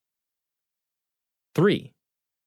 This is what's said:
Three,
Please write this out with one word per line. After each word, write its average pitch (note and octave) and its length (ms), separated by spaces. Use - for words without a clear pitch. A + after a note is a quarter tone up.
Three, E3 380